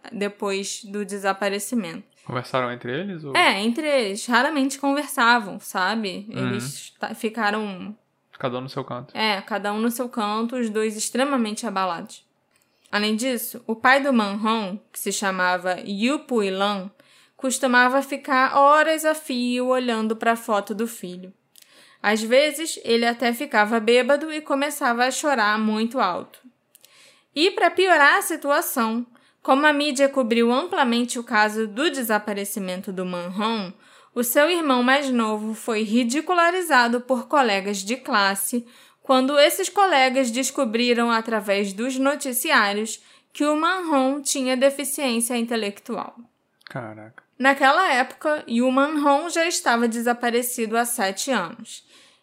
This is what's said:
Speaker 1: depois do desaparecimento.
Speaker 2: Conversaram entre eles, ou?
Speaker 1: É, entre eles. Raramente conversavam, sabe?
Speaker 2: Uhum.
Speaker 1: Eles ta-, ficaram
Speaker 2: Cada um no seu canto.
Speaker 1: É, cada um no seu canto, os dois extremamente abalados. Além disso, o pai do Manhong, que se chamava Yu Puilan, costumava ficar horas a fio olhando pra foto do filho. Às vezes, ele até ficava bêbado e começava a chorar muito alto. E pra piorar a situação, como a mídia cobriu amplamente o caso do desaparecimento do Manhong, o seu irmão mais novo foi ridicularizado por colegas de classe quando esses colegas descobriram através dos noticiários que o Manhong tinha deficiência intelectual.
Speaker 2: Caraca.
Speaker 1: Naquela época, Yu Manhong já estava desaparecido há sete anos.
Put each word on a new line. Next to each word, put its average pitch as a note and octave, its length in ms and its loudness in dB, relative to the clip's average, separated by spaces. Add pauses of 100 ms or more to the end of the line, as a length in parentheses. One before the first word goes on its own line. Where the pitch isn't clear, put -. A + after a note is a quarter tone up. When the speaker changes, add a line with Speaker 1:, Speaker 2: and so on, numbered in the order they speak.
(120)
Speaker 1:
depois G3+ 720 -6
do G#3 200 -8
desaparecimento. G3 1000 -4 (200)
Speaker 2:
Conversaram B2 480 -4
entre B2 240 -8
eles, F3 280 -8
ou? C#3+ 120 -6
Speaker 1:
É, D4 240 2
entre A#3 280 -2
eles. A3+ 400 -2
Raramente C4+ 500 2
conversavam, A#3+ 840 0
sabe? G3 720 -4
Speaker 2:
Uhum. B2+ 200 -4
Speaker 1:
Eles B2 500 -8
ta-, A3 160 -6
ficaram G#3+ 840 -4 (400)
Speaker 2:
Cada B2+ 220 -4
um - 20 -6
no C3 80 -12
seu C3+ 140 -8
canto. C3 340 -12
Speaker 1:
É, G#3 240 0
cada G3+ 320 -6
um G#3+ 60 -4
no A#3 100 0
seu A#3+ 180 -4
canto, A3+ 480 -4
os A#3+ 140 -2
dois G#3+ 260 -2
extremamente A#3 680 -2
abalados. F#3+ 580 -6 (680)
Além G#3 240 0
disso, A#3 500 -4
o A3+ 100 -4
pai C4 280 4
do C#4 100 2
Manhong, G#3 680 0 (140)
que - 60 -14
se G3 120 -4
chamava F#3 720 0
Yu A3+ 360 0
Puilan, G3+ 720 -2 (460)
costumava B3+ 640 2
ficar C#4 560 0
horas D4+ 480 6
a D#4 80 4
fio B3 540 -2
olhando A3+ 480 0
pra A3+ 220 0
foto G#3+ 360 -2
do A3+ 140 -4
filho. F#3 460 -14 (680)
Às G#3+ 220 0
vezes, D4 600 2
ele A#3 220 2
até A#3 280 0
ficava A3+ 460 2
bêbado B3+ 540 2
e D4+ 80 -6
começava C#4 640 0
a C4 60 0
chorar A3+ 480 0
muito A3 400 0
alto. F#3 400 -4 (960)
E E4 160 4
pra F4+ 180 2
piorar E4+ 460 6
a G4 60 2
situação, C#4 840 -2 (380)
como D4 240 4
a D4+ 60 6
mídia C#4+ 340 2
cobriu A#3 440 2
amplamente B3+ 680 0
o A#3+ 40 -8
caso G#3+ 440 0
do C4 240 -2
desaparecimento G3+ 1000 -4
do F#3 140 -6
Manhong, F#3 720 -4 (400)
o B3 80 0
seu D4 260 4
irmão D4+ 320 2
mais C4+ 280 2
novo A3 440 -2
foi G#3+ 300 -4
ridicularizado C4+ 1160 2
por B3 260 -2
colegas G3+ 520 2
de G#3 180 -4
classe A3+ 680 0 (380)
quando C4 340 4
esses E4+ 300 4
colegas C4+ 640 4
descobriram A#3+ 800 0
através G#3 600 0
dos B3+ 240 -4
noticiários B3 1080 0 (300)
que C#4+ 120 -2
o D4+ 120 2
Manhong D#4 640 0
tinha C4 320 -2
deficiência C4+ 840 0
intelectual. A3+ 800 -6 (480)
Speaker 2:
Caraca. A2 640 -14 (120)
Speaker 1:
Naquela C#4 540 4
época, C4+ 560 -2
Yu B3 240 2
Manhong D4 580 2
já E4 160 0
estava A#3+ 440 2
desaparecido A#3 880 -2
há A#3+ 80 2
sete G3 440 -4
anos. - 560 -6 (380)